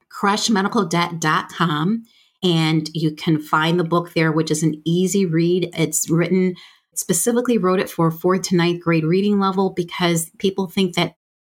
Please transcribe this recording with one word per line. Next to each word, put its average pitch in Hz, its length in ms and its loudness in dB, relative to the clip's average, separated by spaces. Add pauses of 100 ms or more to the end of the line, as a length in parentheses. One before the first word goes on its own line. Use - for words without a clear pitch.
crush 208 420 -2
medical 202 340 0
debt 170 360 -2
dot 156 280 -2
com 170 560 -2 (380)
and 160 500 2
you 156 220 -2
can 156 260 0
find 160 380 0
the 175 60 2
book 170 300 -2
there, 160 180 2
which 160 180 0
is 151 120 -2
an 156 220 0
easy 185 420 0
read. 170 500 0
It's 160 340 -2
written, 175 440 2 (400)
specifically 240 640 0
wrote 185 220 2
it - 80 -2
for 165 220 0
fourth 180 380 0
to 190 80 2
ninth 170 260 0
grade 165 220 2
reading 196 340 2
level 190 320 0
because 170 680 -2
people 190 280 -2
think 180 300 -2
that 165 180 -2 (300)